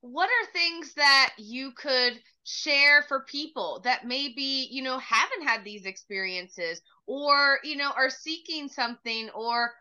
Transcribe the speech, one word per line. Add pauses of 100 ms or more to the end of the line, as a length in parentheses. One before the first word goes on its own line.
what
are
things
that
you
could (240)
share
for
people
that
maybe,
you
know,
haven't
had
these
experiences (280)
or,
you
know,
are
seeking
something
or